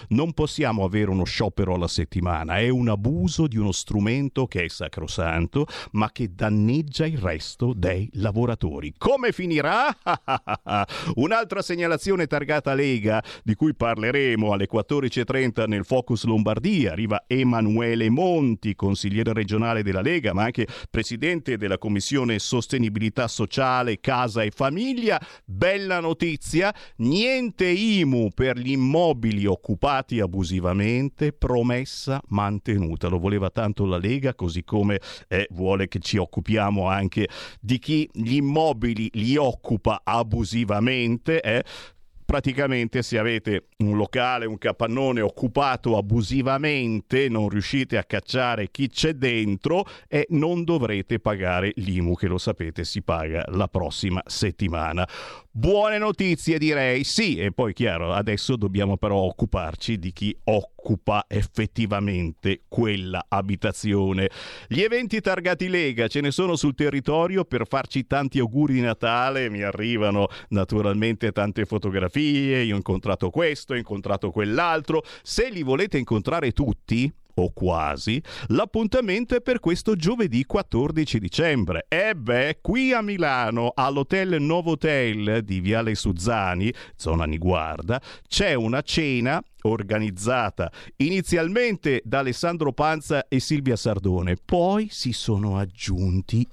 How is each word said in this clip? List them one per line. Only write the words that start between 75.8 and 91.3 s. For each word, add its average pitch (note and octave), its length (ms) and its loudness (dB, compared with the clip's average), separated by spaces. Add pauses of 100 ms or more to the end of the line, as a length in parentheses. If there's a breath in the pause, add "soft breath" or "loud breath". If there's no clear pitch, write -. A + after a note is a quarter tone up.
incontrare B2+ 560 0
tutti, B2 580 0 (280)
o F2+ 140 2
quasi, E2 720 -2 (240 loud breath)
l'appuntamento A3 880 0
è A#3+ 80 2
per B3 180 0
questo F3 340 0
giovedì E3+ 520 2
quattordici D#3 720 0
dicembre. G2+ 680 0
E G3+ 280 0
beh, B2+ 480 0
qui C4 300 2
a A#3 100 2
Milano, B2+ 720 0
all'Hotel C#3+ 640 0
Novotel C#3+ 1000 2
di G2 180 -2
Viale A2 340 2
Suzzani, G2 800 0 (240 loud breath)
zona E2 300 0
Niguarda, D#2+ 760 -2 (260 loud breath)
c'è G3 280 2
una A#2+ 260 0
cena C#3 600 0 (220)
organizzata G#2+ 1040 0 (280 loud breath)
inizialmente E3+ 1080 0